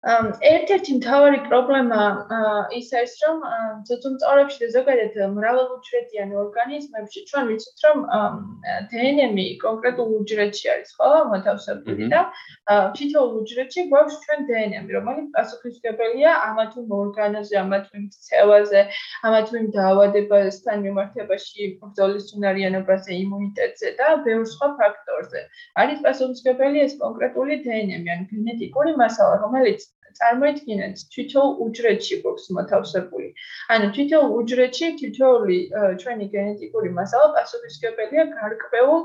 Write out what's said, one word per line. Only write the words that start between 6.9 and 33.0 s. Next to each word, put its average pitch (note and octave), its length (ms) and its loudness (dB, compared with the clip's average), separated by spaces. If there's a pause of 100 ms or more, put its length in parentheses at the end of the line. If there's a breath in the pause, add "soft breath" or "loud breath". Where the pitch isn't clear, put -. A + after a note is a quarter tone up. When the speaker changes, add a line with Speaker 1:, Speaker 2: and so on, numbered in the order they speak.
Speaker 1:
ჩვენ C4+ 240 -4
ვიცით, A3 320 -6
რომ, D4+ 280 4
ამ, G#3 280 -2 (500)
დნმ A#3+ 540 0 (160)
კონკრეტულ A3+ 580 -2
უჯრედში G#3 540 -2
არის, - 260 -4
ხო, - 160 0 (160)
მოთავსებული - 720 -4
Speaker 2:
მმ. G#2+ 100 -4
Speaker 1:
და, D#4+ 140 2 (400 loud breath)
ა, G#3 140 2 (140)
თითოეულ C#4+ 460 0
უჯრედში A#3+ 500 -6
გვაქვს D4 340 4
ჩვენ D4 240 -4
დნმ, A3 460 -4
რომელიც A#3+ 420 -6
პასუხისმგებელია A#3+ 1000 -2 (100)
ამა A3 260 -2
თუ A#3 120 -14
იმ A3+ 160 -8
ორგანოზე, G#3 640 -4
ამა G3 240 0
თუ G3+ 140 -20
იმ G3+ 120 -10
ქცევაზე, G#3 720 4 (400 loud breath)
ამა A3 200 4
თუ G#3+ 140 -6
იმ A3 140 -2
დაავადებასთან G3+ 1120 4
მიმართებაში, G3 840 -6 (100)
ბრძოლის G3+ 580 -2
უნარიანობაზე, F#3+ 840 0
იმუნიტეტზე G3 800 -4
და C4 140 0 (100)
ბევრ A3+ 280 0
სხვა C#4 280 -4
ფაქტორზე. G#3 680 -4 (320 loud breath)
არის C#4+ 280 0
პასუხისმგებელი C4 760 0
ეს C#4+ 160 2
კონკრეტული A#3+ 640 -4
დნმ, G#3+ 460 -6
ანუ F3 240 -6
გენეტიკური A#3 640 -2
მასალა, A3 440 2
რომელიც A#3+ 440 0 (340)
წარმოიდგინეთ, A#3+ 920 -2
თითოეულ C#4 560 0
უჯრედში A3+ 580 -2
გვაქვს - 300 -8
მოთავსებული. F#3 800 -4 (380 loud breath)